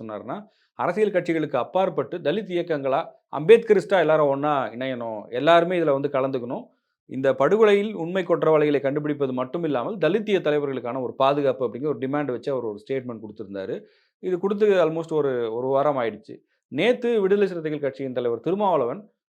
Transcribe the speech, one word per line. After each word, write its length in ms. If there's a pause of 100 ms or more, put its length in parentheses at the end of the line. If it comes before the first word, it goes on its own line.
சொன்னாருன்னா, 420 (280)
அரசியல் 380
கட்சிகளுக்கு 440
அப்பாற்பட்டு 640
தலித் 340
இயக்கங்களா 540 (260)
அம்பேத்கரிஸ்டா 680
எல்லாரும் 280
ஒண்ணா 420
இணையணும், 600
எல்லாருமே 500
இதுல 120
வந்து 180
கலந்துக்கணும், 540 (420)
இந்த 280
படுகொலையில் 600
உண்மை 300
குற்றவாளிகளை 580
கண்டுபிடிப்பது 520
மட்டும் 300
இல்லாமல் 340
தலித்திய 420
தலைவர்களுக்கான 600
ஒரு 120
பாதுகாப்பு 540
அப்படிங்கிற 180
ஒரு 140
டிமாண்ட் 320
வச்சு 200
அவர் 120
ஒரு 160
ஸ்டேட்மெண்ட் 440
கொடுத்திருந்தாரு. 540 (420)
இது 180
கொடுத்து 320 (160)
almost 280
ஒரு, 400
ஒரு 140
வாரம் 300
ஆயிடுச்சு. 400 (300)
நேத்து 540
விடுதலை 260
சிறுத்தைகள் 320
கட்சியின் 340
தலைவர் 260
திருமாவளவன் 720 (220)